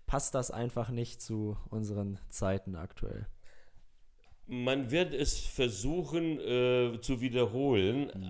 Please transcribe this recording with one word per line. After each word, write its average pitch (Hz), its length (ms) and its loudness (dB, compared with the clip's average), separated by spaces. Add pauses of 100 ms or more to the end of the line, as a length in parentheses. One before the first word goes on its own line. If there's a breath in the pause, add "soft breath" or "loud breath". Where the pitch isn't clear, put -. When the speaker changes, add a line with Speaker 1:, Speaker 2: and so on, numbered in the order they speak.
Speaker 1:
passt - 280 0
das 123 160 0
einfach 120 400 -2
nicht 117 320 -4
zu 107 340 -2 (140)
unseren 101 480 -2 (100)
Zeiten 95 480 -2
aktuell? - 500 -6 (1200 soft breath)
Speaker 2:
Man 127 440 0
wird 175 240 2
es 139 240 0
versuchen, 147 1000 0
äh, 123 600 4
zu 127 220 0
wiederholen, 123 920 4
Speaker 1:
Mhm. 95 160 -8